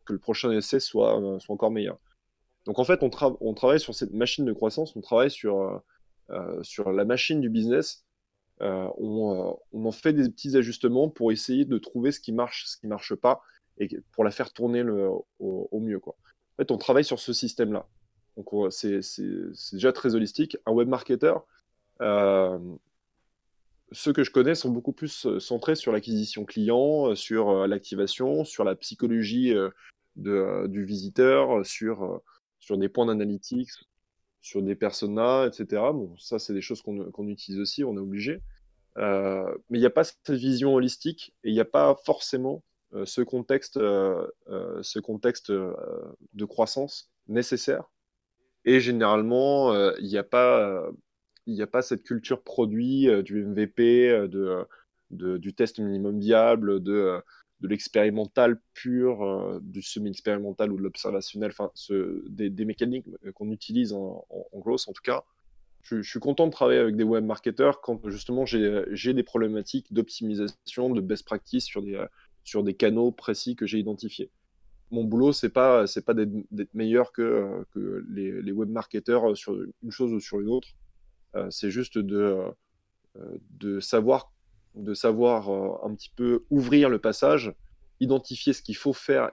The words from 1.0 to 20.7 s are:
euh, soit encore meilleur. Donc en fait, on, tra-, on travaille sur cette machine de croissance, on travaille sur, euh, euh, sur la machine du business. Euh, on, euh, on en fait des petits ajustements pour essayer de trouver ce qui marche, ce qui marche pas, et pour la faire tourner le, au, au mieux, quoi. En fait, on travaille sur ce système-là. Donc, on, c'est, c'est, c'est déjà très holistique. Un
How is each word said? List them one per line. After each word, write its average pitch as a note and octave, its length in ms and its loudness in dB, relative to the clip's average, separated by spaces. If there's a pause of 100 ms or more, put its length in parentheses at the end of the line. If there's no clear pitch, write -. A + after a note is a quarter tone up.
euh, G2 200 -4
soit G#2 160 -8
encore A2 160 0
meilleur. G2+ 260 -4 (680)
Donc G#2 120 -6
en - 60 6
fait, F3+ 180 4
on, C3+ 60 4
tra-, B2+ 320 0
on A2 140 -2
travaille C3+ 260 4
sur B2+ 160 -10
cette G#2+ 180 -6
machine A#2+ 320 0
de A#2 80 0
croissance, A2+ 420 -4
on A2 60 -12
travaille B2 300 4
sur, G2+ 300 -2
euh, G2 160 -4 (540)
euh, F2 300 -8
sur G2+ 300 -6
la G2 140 2
machine B2+ 360 0
du B2 80 0
business. A2+ 560 0 (560)
Euh, F#2+ 260 -4 (100)
on, G#2+ 360 -2
euh, F#2 200 -4 (200)
on A2 120 -4
en A2+ 60 -2
fait D#3 220 2
des C#3 160 4
petits C#3 280 -2
ajustements B2 520 2
pour A#2 220 0
essayer B2+ 340 0
de C3+ 120 0
trouver B2 340 -2
ce C#3+ 80 -4
qui - 120 -10
marche, A#2+ 360 -4
ce - 100 -12
qui - 100 -12
marche G#2 280 -6
pas, - 260 4 (360)
et G2+ 120 -4 (220)
pour A2+ 120 2
la G#2 80 4
faire - 220 -6
tourner A#2+ 300 0
le, G2+ 240 0
au, F#2 180 -2 (140)
au F#2+ 400 -6
mieux, G#2+ 200 -4
quoi. - 160 -16 (380)
En C#3+ 100 -2
fait, - 80 -2
on A#2+ 60 0
travaille C3+ 260 4
sur C3+ 160 -4
ce - 140 -6
système-là. A2 520 -2 (520)
Donc, G#2 160 -14
on, G#2 160 0
c'est, G2+ 320 -4
c'est, G2 260 -10 (260)
c'est - 220 -14
déjà A2+ 160 4
très B2+ 240 0
holistique. A2+ 400 -2 (100)
Un A2+ 60 0